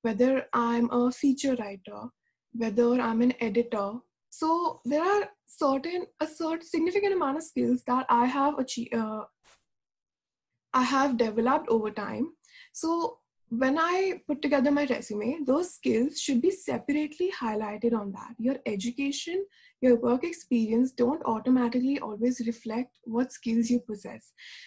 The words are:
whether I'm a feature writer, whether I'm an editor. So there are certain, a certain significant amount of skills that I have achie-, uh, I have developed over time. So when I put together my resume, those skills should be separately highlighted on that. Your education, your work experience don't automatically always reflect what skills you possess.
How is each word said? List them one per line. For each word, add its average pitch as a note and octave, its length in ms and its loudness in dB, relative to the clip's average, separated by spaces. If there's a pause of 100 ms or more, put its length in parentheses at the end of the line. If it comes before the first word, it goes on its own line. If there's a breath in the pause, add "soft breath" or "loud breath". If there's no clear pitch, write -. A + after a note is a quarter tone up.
whether B3 520 2
I'm A#3 380 2
a B3 200 2
feature C4+ 440 0
writer, G#3 520 -12 (460)
whether A#3 460 2
I'm A3+ 220 2
an B3 200 4
editor. A3 580 -2 (320)
So E4+ 540 -2
there D4 180 2
are G4 260 2 (160)
certain, D4+ 640 -2 (120)
a D#4 60 0
certain E4 400 -6
significant F#4+ 480 0
amount D4+ 240 0
of D#4+ 60 -6
skills B3 420 0
that B3+ 240 0
I B3 160 6
have C4+ 300 2
achie-, A#3+ 360 -4
uh, A3 340 -4 (1500)
I B3+ 80 4
have C4+ 340 2
developed A#3 540 2
over G#3+ 220 0
time. G#3+ 420 -6 (400 loud breath)
So E4+ 460 -2 (300)
when C4 280 2
I F4+ 500 0
put C#4+ 140 -4
together C#4 300 2
my C#4+ 140 2
resume, B3 600 -4
those D#4 300 0
skills B3 440 0
should B3+ 220 0
be F#4 100 4
separately D4+ 880 -2
highlighted G#3+ 540 -2
on G3+ 200 -2
that. G#3 260 -14
Your C4 260 0
education, C#4 800 -4 (360 soft breath)
your B3 160 8
work B3 260 0
experience A#3+ 680 0
don't B3+ 340 0
automatically B3+ 720 2
always A3+ 480 -2
reflect A#3 560 -6
what A#3+ 280 -2
skills A3+ 380 0
you A#3+ 100 4
possess. G#3 540 -10 (340 loud breath)